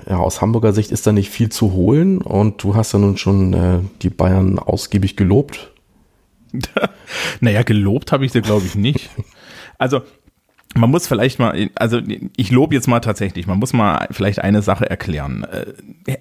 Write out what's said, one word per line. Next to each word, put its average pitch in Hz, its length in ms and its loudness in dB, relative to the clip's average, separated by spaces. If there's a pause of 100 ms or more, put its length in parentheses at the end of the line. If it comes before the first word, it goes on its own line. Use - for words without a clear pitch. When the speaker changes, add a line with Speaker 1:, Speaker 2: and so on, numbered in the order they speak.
Speaker 1:
ja, 92 80 0
aus - 240 -2
Hamburger 113 320 2
Sicht 107 180 -2
ist - 160 -2
da 107 60 4
nicht 101 160 2
viel 113 200 -2
zu 104 220 0
holen 147 480 2
und 104 440 0
du 98 120 0
hast 110 180 0
ja 101 60 2
nun 101 180 4
schon, 95 360 2
äh, 90 260 2 (220)
die 90 80 0
Bayern 92 500 2
ausgiebig - 580 -2
gelobt. 104 540 0 (840)
Speaker 2:
<laughs> 131 60 -6 (800)
Naja, 110 240 2
gelobt 104 480 0
habe 135 140 0
ich 123 80 -4
sie, 117 80 2
glaub 104 220 0
ich, 90 120 -6
nicht. 107 380 -2
Speaker 1:
<laughs> - 60 -10 (640)
Speaker 2:
Also, 131 200 0 (760)
man 120 160 4
muss 170 160 0
vielleicht 127 320 0
mal, 107 360 0
also 117 240 0 (360)
ich 110 160 -2
lobe 147 240 4
jetzt 123 140 0
mal 120 100 2
tatsächlich, 98 480 -4
man 95 100 0
muss 120 140 -2
mal 104 400 0
vielleicht 101 280 -2
eine 104 220 2
Sache 95 280 0
erklären. 71 560 -6 (600)
Äh, 135 160 -6